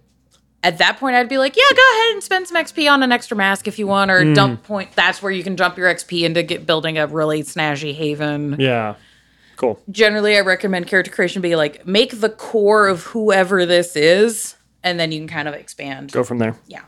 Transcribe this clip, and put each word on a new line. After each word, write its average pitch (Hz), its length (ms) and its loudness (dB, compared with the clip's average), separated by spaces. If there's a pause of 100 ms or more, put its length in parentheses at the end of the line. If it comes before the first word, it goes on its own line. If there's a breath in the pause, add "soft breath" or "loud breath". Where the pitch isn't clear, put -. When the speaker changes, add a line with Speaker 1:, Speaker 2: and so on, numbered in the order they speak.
(640)
Speaker 1:
At 175 140 0
that 185 220 2
point, 262 160 0
I'd 247 120 2
be 269 100 -2
like, 269 180 -2
"Yeah, 539 180 4
go 508 80 6 (160)
ahead 453 140 2
and 403 100 -8
spend 370 240 -4
some 339 100 -6
X 320 140 -2
P 311 160 -2
on 277 160 4
an 254 80 0
extra 240 260 -2
mask 196 300 0
if 208 140 -6
you 208 80 -4
want, 196 240 2
or 185 80 6
Speaker 2:
Mm. 151 140 4
Speaker 1:
dump 131 280 2
point." 190 320 -8
That's 185 280 0
where 196 100 -2
you 185 100 -6
can 185 140 -6
dump 180 200 0
your 180 120 0
X - 160 -2
P 170 200 -2
into 165 200 0
get, - 220 -8
building 160 320 -2
a 151 100 0
really 156 340 -2
snazzy 147 540 -6
haven. 147 640 -4
Speaker 2:
Yeah. 117 340 -2 (640 soft breath)
Cool. 113 240 -2 (100)
Speaker 1:
Generally, 208 460 2
I 202 40 4
recommend 185 480 -2
character 185 220 0
creation 185 320 -2
be 170 140 0
like, 151 300 -4
make 214 340 0
the 214 80 0
core 214 600 2
of 175 160 -2
whoever 196 600 2
this 175 320 0
is, 190 600 2 (280)
and 180 160 -2
then 160 120 -2
you 156 80 -6
can 156 80 -12
kind 151 200 -8
of 147 60 -8
expand. 139 580 -16
Speaker 2:
Go 127 120 0
from 123 140 -4
there. 113 180 -2 (100)
Speaker 1:
Yeah. - 220 -20